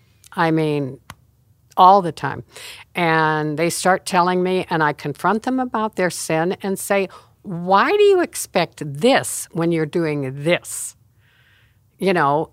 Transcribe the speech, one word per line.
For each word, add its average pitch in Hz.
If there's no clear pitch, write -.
I 165
mean, 147
all 190
the 165
time. -
And 156
they 170
start 185
telling 180
me, 185
and 165
I 151
confront 175
them 262
about 220
their 180
sin 165
and 196
say, 196
"Why 190
do 415
you 403
expect -
this 156
when 170
you're 160
doing 147
this?" -
You 196
know, 156